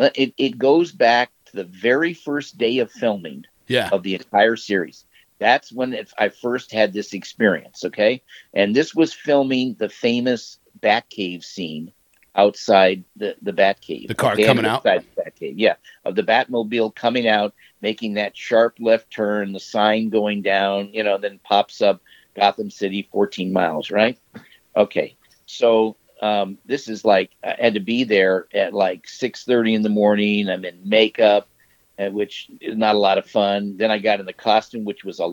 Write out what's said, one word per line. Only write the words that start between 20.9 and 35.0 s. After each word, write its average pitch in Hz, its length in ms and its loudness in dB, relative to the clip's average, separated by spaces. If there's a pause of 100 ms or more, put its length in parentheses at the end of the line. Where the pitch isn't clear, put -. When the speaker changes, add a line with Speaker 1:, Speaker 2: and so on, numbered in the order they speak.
Speaker 1:
you 110 120 -4
know, 101 160 0
then 101 240 -8
pops 104 400 0
up 98 180 2 (340)
Gotham 101 360 0
City, 98 400 -6
fourteen 101 420 -2
miles, 82 380 -2
right? 110 260 0 (580)
Okay. - 340 0 (360)
So, 110 500 2 (240)
um, 101 460 -2
this 127 220 -8
is 107 180 -8
like, 95 240 4 (140)
I - 160 -6
had 113 160 2
to 104 40 -2
be 117 240 -2
there 95 520 2
at, 98 180 0
like, 95 340 -2
six - 380 -8
thirty 113 300 2
in 107 80 0
the 104 180 0
morning. 104 480 2
I'm 92 160 -6
in 90 180 -14
makeup, 107 640 4 (520)
uh, 196 100 -4
which 104 400 -6 (100)
is 113 160 -10
not 107 200 2
a 104 120 2
lot 95 120 2
of - 100 -6
fun. 101 480 -2
Then 110 140 0
I 104 80 -2
got 101 200 0
in 95 60 -12
the 92 240 -14
costume, 110 340 0
which 101 220 -10